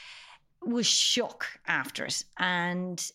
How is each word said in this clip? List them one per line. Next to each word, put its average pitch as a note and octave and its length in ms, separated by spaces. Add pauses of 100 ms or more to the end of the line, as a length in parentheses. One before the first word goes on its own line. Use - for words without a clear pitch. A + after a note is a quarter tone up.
(600)
was A#3+ 260
shook - 600 (200)
after C#3+ 380
it - 200 (140)
and F3+ 680 (100)